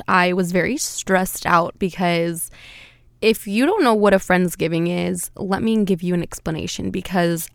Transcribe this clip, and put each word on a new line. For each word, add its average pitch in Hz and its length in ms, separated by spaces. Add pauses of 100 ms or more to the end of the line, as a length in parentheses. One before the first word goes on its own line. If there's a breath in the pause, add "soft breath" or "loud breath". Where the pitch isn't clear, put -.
I 180 260
was 180 180
very 185 260
stressed - 680
out 170 320
because 170 720 (720 loud breath)
if 220 240
you 220 220
don't 392 160
know 240 100
what 208 220
a - 20
Friendsgiving 170 720
is, 175 460
let 196 260
me 220 240
give 180 160
you 180 140
an 170 80
explanation, - 680
because 180 640